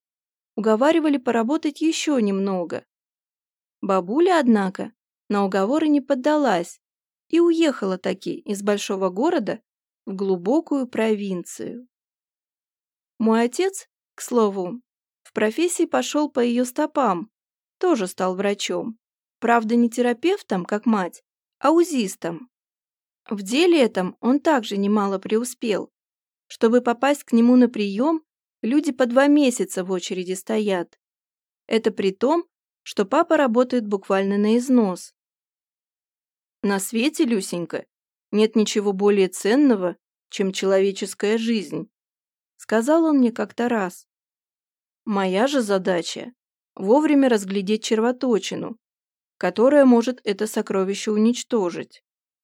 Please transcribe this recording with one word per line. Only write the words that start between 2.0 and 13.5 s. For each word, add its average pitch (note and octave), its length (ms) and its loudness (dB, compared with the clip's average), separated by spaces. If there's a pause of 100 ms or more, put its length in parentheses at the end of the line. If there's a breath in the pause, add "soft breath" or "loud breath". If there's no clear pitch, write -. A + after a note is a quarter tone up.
немного. G3 640 -2 (960)
Бабуля, G#3+ 580 2
однако, G#3 540 0 (360)
на G3+ 160 0
уговоры G#3 440 0
не D4 120 4
поддалась C4 800 0 (480)
и E4 120 2
уехала D#4+ 580 0
таки F#3+ 400 -6
из G3+ 240 -8
большого G3+ 480 -2
города A3 500 -2 (460)
в G3 80 -8
глубокую G3+ 720 -2
провинцию. A3 1040 -6 (1300)
Мой A3 260 2
отец, F4+ 440 -4 (260)